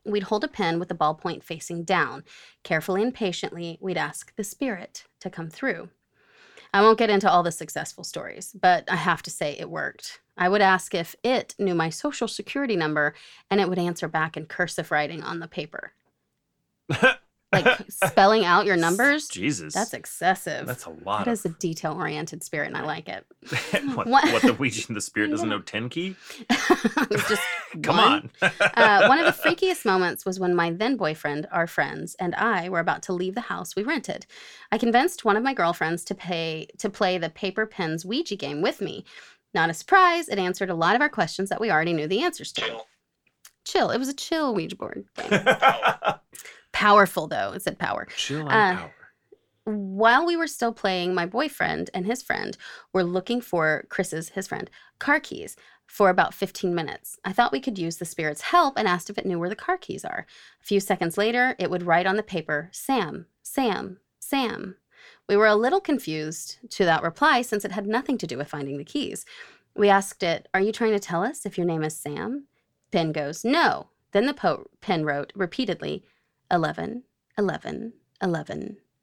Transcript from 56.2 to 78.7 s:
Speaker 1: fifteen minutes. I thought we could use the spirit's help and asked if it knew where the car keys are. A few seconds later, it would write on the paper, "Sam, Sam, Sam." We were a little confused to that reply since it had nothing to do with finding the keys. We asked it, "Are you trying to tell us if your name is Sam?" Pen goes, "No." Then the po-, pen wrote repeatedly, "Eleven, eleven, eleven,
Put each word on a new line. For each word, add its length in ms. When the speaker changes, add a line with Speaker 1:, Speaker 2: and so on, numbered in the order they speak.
Speaker 1:
fifteen 400
minutes. 500
I 80
thought 200
we 80
could 180
use 200
the 80
spirit's 340
help 380
and 100
asked 220
if 80
it 80
knew 120
where 120
the 60
car 200
keys 280
are. 220
A 40
few 160
seconds 380
later, 400
it 120
would 140
write 220
on 100
the 60
paper, 500
"Sam, 540
Sam, 560
Sam." 580
We 80
were 100
a 100
little 240
confused 760
to 160
that 160
reply 400
since 220
it 80
had 140
nothing 320
to 80
do 120
with 100
finding 300
the 60
keys. 420
We 160
asked 320
it, 320
"Are 60
you 120
trying 200
to 60
tell 240
us 220
if 140
your 80
name 180
is 100
Sam?" 520
Pen 220
goes, 320
"No." 440
Then 140
the 80
po-, 340
pen 240
wrote 300
repeatedly, 720
"Eleven, 520
eleven, 540
eleven, 560